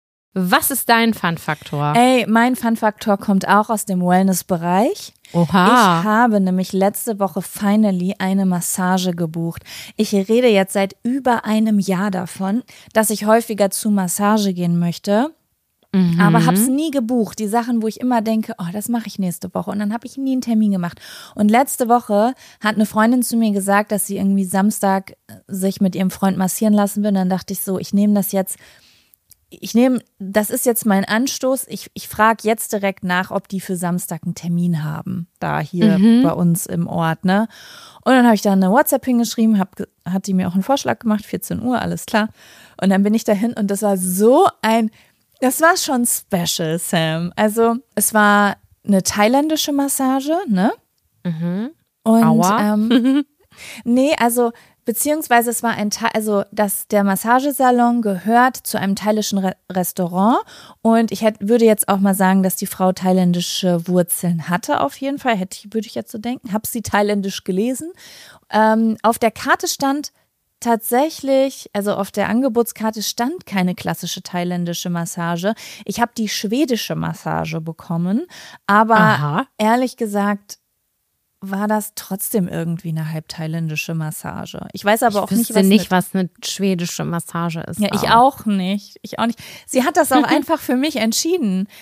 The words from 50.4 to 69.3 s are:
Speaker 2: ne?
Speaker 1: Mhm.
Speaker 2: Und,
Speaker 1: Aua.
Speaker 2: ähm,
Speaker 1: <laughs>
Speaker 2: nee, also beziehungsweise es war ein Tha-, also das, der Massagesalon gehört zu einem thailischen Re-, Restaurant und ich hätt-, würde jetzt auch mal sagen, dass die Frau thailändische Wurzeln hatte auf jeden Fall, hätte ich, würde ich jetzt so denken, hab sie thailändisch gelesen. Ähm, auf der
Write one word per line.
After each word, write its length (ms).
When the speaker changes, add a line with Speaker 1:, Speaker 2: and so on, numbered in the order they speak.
Speaker 2:
ne? 240
Speaker 1:
Mhm. 460
Speaker 2:
Und, 220
Speaker 1:
Aua. 500
Speaker 2:
ähm, 500
Speaker 1:
<laughs> 300
Speaker 2:
nee, 340
also 320
beziehungsweise 640
es 140
war 80
ein 180
Tha-, 240
also 380
das, 340
der 160
Massagesalon 1000
gehört 540
zu 220
einem 160
thailischen 440
Re-, 180
Restaurant 720
und 300
ich 120
hätt-, 180
würde 240
jetzt 240
auch 100
mal 160
sagen, 300
dass 100
die 120
Frau 260
thailändische 960
Wurzeln 600
hatte 320
auf 180
jeden 200
Fall, 180
hätte 220
ich, 160
würde 140
ich 80
jetzt 160
so 60
denken, 340
hab 160
sie 140
thailändisch 600
gelesen. 480
Ähm, 540
auf 160
der 140